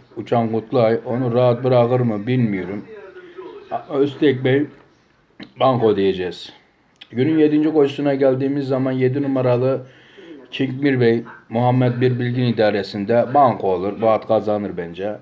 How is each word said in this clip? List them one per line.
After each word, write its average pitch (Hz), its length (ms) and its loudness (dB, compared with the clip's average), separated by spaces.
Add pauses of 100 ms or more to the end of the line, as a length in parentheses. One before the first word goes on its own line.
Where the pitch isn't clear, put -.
(180)
Uçan 117 340 -2
Kutlay. 113 540 0
Onu 123 280 -4
rahat 123 300 2
bırakır 123 360 2
mı 110 280 -2
bilmiyorum. 101 580 -2 (1040)
Öztek 139 540 0
Bey 135 220 2 (920)
banko 113 360 2
diyeceğiz. 92 580 -2 (580)
Günün 156 260 0
yedinci 151 360 4
koşusuna 143 400 2
geldiğimiz 135 540 0
zaman 131 240 0
yedi 131 300 0
numaralı 127 640 0 (680)
King 131 320 -4
Mir 143 160 2
Bey, 117 240 2 (260)
Muhammed 123 520 2
Bir 123 180 0
Bilgin 123 240 -2
idaresinde 107 920 0
banko 120 340 2
olur. 95 340 -2
Bu 113 80 4
at 107 180 0
kazanır 104 500 -2
bence. 90 440 -8